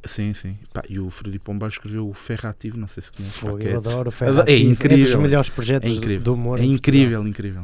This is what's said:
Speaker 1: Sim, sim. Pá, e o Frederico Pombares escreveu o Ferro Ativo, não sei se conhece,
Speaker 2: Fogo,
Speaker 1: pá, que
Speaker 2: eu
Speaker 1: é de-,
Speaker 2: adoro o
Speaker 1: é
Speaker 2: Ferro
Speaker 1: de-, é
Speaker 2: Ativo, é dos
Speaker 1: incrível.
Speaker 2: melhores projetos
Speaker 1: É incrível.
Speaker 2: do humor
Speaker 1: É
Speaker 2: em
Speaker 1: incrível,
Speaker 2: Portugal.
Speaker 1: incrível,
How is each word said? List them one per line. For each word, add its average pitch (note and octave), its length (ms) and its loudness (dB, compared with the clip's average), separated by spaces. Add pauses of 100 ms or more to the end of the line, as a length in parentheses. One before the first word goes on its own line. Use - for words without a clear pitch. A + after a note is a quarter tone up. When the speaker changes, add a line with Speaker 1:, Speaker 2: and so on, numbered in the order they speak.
Speaker 1:
Sim, G#2 280 -6
sim. G2 240 -12 (160)
Pá, - 160 -8
e G2 100 -8
o F#2 100 -6
Frederico G2 360 -10
Pombares G#2 300 -8
escreveu G#2+ 340 -8
o G2 40 -10
Ferro A2 360 -8
Ativo, A2 280 -10
não G#2+ 100 -8
sei - 160 -14
se - 80 -20
conhece, G2 260 -12
Speaker 2:
Fogo, G#2 160 -6
Speaker 1:
pá, G2+ 60 -8
que A2 80 -6
Speaker 2:
eu G2+ 100 -2
Speaker 1:
é A2+ 40 -4
de-, G#2 80 -4
Speaker 2:
adoro B2 200 -2
o - 40 -6
Speaker 1:
é - 20 -16
Speaker 2:
Ferro C3+ 180 0
Speaker 1:
de-, C#3 60 6
é - 20 8
Speaker 2:
Ativo, D3 180 6
é A2+ 40 6
dos A#2+ 80 6
Speaker 1:
incrível. C3 500 4
Speaker 2:
melhores C#3+ 280 2
projetos B2 400 -2
Speaker 1:
É A#2 40 0
incrível. G#2+ 300 -2
Speaker 2:
do A#2+ 100 0
humor A#2+ 260 -2
Speaker 1:
É A#2+ 40 0
Speaker 2:
em C3 100 4
Speaker 1:
incrível, C3 480 4
Speaker 2:
Portugal. G#2 60 -2
Speaker 1:
incrível, G2+ 360 -8